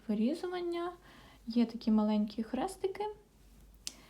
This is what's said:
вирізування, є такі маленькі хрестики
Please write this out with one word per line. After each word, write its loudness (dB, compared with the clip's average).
вирізування, 0
є 4
такі -2
маленькі 2
хрестики -4